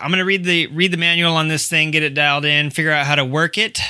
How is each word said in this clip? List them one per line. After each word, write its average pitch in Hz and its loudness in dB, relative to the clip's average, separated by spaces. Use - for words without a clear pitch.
I'm 147 -4
gonna 185 0
read 190 -2
the, 175 0
read 180 0
the 175 -2
manual 170 2
on 156 0
this 156 -2
thing, 156 0
get 156 2
it 143 -2
dialed 143 0
in, 147 2
figure 156 -2
out 147 0
how 147 0
to 143 2
work 156 -2
it. 214 -2